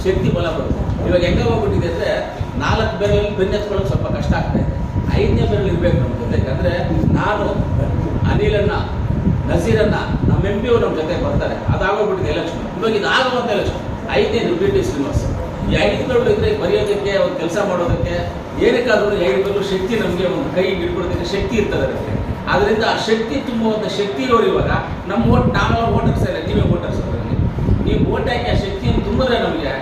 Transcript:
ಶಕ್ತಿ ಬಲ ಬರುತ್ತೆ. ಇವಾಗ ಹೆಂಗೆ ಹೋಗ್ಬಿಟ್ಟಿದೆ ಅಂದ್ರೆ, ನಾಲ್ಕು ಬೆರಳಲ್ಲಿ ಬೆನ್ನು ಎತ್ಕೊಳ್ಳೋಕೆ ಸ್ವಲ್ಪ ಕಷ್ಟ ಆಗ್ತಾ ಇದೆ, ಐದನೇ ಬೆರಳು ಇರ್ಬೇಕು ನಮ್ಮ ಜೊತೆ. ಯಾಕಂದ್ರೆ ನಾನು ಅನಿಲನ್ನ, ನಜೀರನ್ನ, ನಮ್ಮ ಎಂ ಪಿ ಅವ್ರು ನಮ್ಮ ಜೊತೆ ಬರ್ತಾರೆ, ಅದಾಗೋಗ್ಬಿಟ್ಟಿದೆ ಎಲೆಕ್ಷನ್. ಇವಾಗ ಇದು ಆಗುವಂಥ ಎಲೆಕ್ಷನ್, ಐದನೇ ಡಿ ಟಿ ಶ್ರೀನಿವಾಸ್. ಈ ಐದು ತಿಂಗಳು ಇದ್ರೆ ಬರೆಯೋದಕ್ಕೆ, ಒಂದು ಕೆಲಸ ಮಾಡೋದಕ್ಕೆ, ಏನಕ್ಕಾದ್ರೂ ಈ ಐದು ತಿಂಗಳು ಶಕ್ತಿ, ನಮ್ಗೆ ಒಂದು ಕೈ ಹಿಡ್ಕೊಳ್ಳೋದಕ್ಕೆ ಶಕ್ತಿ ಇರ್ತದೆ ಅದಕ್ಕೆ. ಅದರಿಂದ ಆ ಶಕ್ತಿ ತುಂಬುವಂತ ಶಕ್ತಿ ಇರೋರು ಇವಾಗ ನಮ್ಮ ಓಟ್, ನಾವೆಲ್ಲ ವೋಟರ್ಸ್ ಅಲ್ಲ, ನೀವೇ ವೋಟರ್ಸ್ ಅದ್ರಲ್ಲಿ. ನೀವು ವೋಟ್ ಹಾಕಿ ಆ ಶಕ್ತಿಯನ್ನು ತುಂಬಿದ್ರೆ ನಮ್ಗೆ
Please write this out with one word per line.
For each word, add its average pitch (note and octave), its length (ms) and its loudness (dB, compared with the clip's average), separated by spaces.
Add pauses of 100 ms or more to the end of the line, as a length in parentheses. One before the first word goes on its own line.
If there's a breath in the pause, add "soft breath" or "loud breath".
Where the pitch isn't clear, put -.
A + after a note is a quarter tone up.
ಶಕ್ತಿ - 320 0
ಬಲ E3+ 100 0 (120)
ಬರುತ್ತೆ. - 260 -2 (240)
ಇವಾಗ F3 200 4
ಹೆಂಗೆ A#3 200 2
ಹೋಗ್ಬಿಟ್ಟಿದೆ G3+ 440 0
ಅಂದ್ರೆ, F#3+ 200 -2 (500)
ನಾಲ್ಕು G3+ 380 0
ಬೆರಳಲ್ಲಿ G3+ 400 2
ಬೆನ್ನು F#3+ 180 0
ಎತ್ಕೊಳ್ಳೋಕೆ G3 340 -2
ಸ್ವಲ್ಪ - 140 0 (120)
ಕಷ್ಟ - 220 0
ಆಗ್ತಾ - 220 0
ಇದೆ, - 140 -2 (460)
ಐದನೇ - 300 2
ಬೆರಳು - 200 2
ಇರ್ಬೇಕು E3+ 320 2
ನಮ್ಮ - 180 -2
ಜೊತೆ. - 200 -2
ಯಾಕಂದ್ರೆ E3+ 300 0 (460)
ನಾನು G3+ 300 0 (840)
ಅನಿಲನ್ನ, G#3+ 420 2 (760)
ನಜೀರನ್ನ, G#3+ 480 2 (320)
ನಮ್ಮ - 100 4 (120)
ಎಂ G#3 100 -2
ಪಿ B3 120 0
ಅವ್ರು A3+ 120 4
ನಮ್ಮ - 160 0
ಜೊತೆ F3 240 -2
ಬರ್ತಾರೆ, - 320 0 (160)
ಅದಾಗೋಗ್ಬಿಟ್ಟಿದೆ F#3+ 600 0
ಎಲೆಕ್ಷನ್. - 280 -4 (140)
ಇವಾಗ G#3+ 240 0
ಇದು - 160 0
ಆಗುವಂಥ B3+ 380 0
ಎಲೆಕ್ಷನ್, - 260 -2 (360)
ಐದನೇ A#2+ 220 2 (200)
ಡಿ C3+ 140 2
ಟಿ B2+ 140 4
ಶ್ರೀನಿವಾಸ್. - 340 0 (460)
ಈ - 60 2 (100)
ಐದು - 160 2
ತಿಂಗಳು A3+ 320 2
ಇದ್ರೆ - 180 2 (120)
ಬರೆಯೋದಕ್ಕೆ, G3+ 500 0 (120)
ಒಂದು - 180 -2
ಕೆಲಸ E3 140 -2 (140)
ಮಾಡೋದಕ್ಕೆ, F3 460 0 (500)
ಏನಕ್ಕಾದ್ರೂ G#3+ 540 2
ಈ F3 100 2
ಐದು F#3+ 160 2
ತಿಂಗಳು - 260 -2
ಶಕ್ತಿ, F#3+ 300 0
ನಮ್ಗೆ F3+ 240 0 (100)
ಒಂದು C#3 200 -2
ಕೈ F#3+ 100 2 (140)
ಹಿಡ್ಕೊಳ್ಳೋದಕ್ಕೆ E3+ 540 -2
ಶಕ್ತಿ G#3+ 260 -2
ಇರ್ತದೆ D#3 280 0
ಅದಕ್ಕೆ. G#2+ 240 -4 (400)
ಅದರಿಂದ G#3+ 400 2
ಆ - 40 -2 (120)
ಶಕ್ತಿ A3+ 280 2 (120)
ತುಂಬುವಂತ A3 380 0 (120)
ಶಕ್ತಿ G3+ 280 -2
ಇರೋರು A3 260 4
ಇವಾಗ - 200 2 (380)
ನಮ್ಮ A3+ 240 2
ಓಟ್, - 220 4
ನಾವೆಲ್ಲ A3+ 380 2
ವೋಟರ್ಸ್ - 340 0
ಅಲ್ಲ, F#3+ 100 -4 (100)
ನೀವೇ - 240 2
ವೋಟರ್ಸ್ - 320 -2
ಅದ್ರಲ್ಲಿ. - 320 -4 (500)
ನೀವು - 140 2 (100)
ವೋಟ್ - 220 -2
ಹಾಕಿ - 200 -2
ಆ - 120 2
ಶಕ್ತಿಯನ್ನು A#2 440 -2
ತುಂಬಿದ್ರೆ A#3+ 380 0
ನಮ್ಗೆ - 360 -4